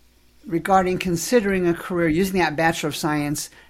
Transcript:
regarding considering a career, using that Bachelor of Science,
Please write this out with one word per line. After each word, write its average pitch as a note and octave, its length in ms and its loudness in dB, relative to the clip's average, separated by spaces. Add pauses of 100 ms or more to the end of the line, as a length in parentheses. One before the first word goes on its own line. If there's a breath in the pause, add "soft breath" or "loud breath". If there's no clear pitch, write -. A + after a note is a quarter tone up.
(460)
regarding F#3 540 2
considering F#3+ 680 0
a E3+ 60 4
career, E3+ 340 -2
using F#3 320 0
that D#3 160 0
Bachelor E3 340 0
of C#3 60 -4
Science, D3 540 -4 (200 loud breath)